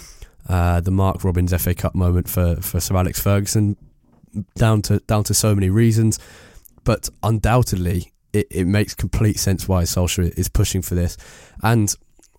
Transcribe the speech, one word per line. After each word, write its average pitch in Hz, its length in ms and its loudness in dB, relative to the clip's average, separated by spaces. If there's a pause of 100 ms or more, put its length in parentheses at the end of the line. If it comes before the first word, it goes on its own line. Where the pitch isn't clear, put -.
(480)
uh, 87 320 2
the 90 100 -2
Mark 95 320 0
Robins 90 300 0
F 90 160 -2
A 90 60 0
Cup - 200 -4
moment 87 340 0
for, 87 280 0
for 87 240 -4
Sir - 160 -2
Alex 90 240 -2
Ferguson, 101 560 0 (800)
down 110 260 2
to, 101 180 0
down 107 240 0
to 104 100 -2
so 107 200 2
many 98 160 2
reasons. 110 480 2 (640)
But - 260 -2 (140)
undoubtedly, 101 880 0 (200)
it, 104 180 0
it 92 160 -2
makes 101 280 0
complete 107 440 0
sense - 300 -2
why 92 160 2
Solskjaer 87 520 -2
is 90 120 -2
pushing 95 340 0
for - 140 -6
this. 87 200 -2 (460)
And 110 320 2 (440)